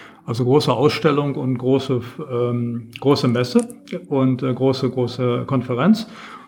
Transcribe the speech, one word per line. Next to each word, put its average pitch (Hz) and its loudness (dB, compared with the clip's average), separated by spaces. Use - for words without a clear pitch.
Also 117 -2
große 135 4
Ausstellung 143 2
und 131 -2
große, 131 0
ähm, 120 -2
große 139 2
Messe 170 2
und, 131 2
äh, 131 0
große, 131 0
große 123 -2
Konferenz, 131 0